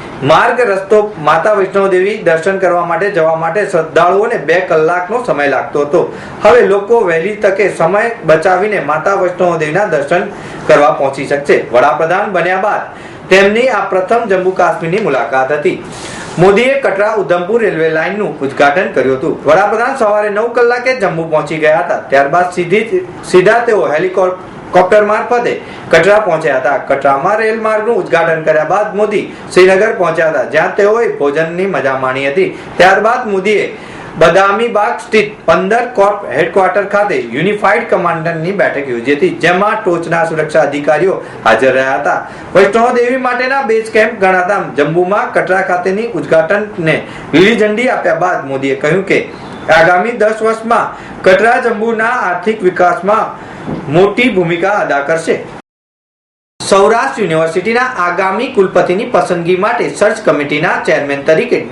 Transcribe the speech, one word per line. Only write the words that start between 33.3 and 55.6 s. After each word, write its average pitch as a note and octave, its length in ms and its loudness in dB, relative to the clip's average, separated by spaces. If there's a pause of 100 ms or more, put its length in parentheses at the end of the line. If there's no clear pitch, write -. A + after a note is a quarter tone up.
બદામી G3 500 4
બાગ G#3+ 320 -2
સ્થિત - 460 -2
પંદર G#3+ 400 2
કોર્પ G3+ 460 0
હેડક્વાર્ટર F#3 540 0
ખાતે G3+ 300 0
યુનિફાઈડ F#3+ 720 0
કમાન્ડરની E3+ 640 -2
બેઠક C#3 380 -2
યોજી A#2+ 260 0
હતી, E3+ 140 2
જેમાં F#3 540 0
ટોચના E3 420 0
સુરક્ષા D#3 360 0
અધિકારીઓ D3+ 640 0 (220)
હાજર A2+ 280 4
રહ્યા C3 220 0
હતા. - 320 -2 (280)
વૈષ્ણો G3+ 340 4
દેવી B3 280 0
માટેના B3+ 440 -2
બેઝ A3 300 -2
કેમ્પ A3+ 280 0
ગણાતા F#3 440 2 (140)
જમ્મુમાં F3+ 560 0
કટરા F3+ 280 0
ખાતેની F#3 460 -2
ઉદ્ઘાટનને D#3+ 1000 -2 (260)
લીલી G3 220 6
ઝંડી G#3+ 320 0
આપ્યા F3+ 280 0
બાદ D#3+ 300 -2
મોદીએ C3+ 300 -2
કહ્યું E3 300 0
કે - 240 0 (400)
આગામી F3+ 420 4
દસ G#3+ 300 0
વર્ષમાં A3 540 -2 (280)
કટરા G3+ 340 4
જમ્મુના A3+ 520 -2
આર્થિક G#3+ 540 -2
વિકાસમાં F#3 920 0 (380)
મોટી G3+ 380 4
ભૂમિકા F3 400 0
અદા D#3 300 0
કરશે. D#3+ 440 -2 (1300)